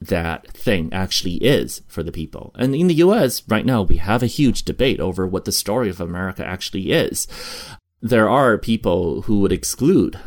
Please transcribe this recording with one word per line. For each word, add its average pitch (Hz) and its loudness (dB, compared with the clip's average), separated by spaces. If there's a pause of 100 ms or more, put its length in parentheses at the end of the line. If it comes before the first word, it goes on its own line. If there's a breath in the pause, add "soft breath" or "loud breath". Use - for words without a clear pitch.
that 82 -4
thing 92 -2
actually 92 -4
is - 0
for - -10
the 80 -8
people. - -12
And 135 0
in 175 2
the 170 4
U 175 6
S 165 0
right 107 0
now, 120 2
we - 6
have 107 2
a 123 2
huge 123 2
debate 123 0
over 92 -2
what 92 -4
the 101 -4
story 110 -2
of 90 -6
America 90 -6
actually - -6
is. - -2 (760 loud breath)
There 110 4
are 123 4
people 90 0
who 101 2
would 95 4
exclude, 127 0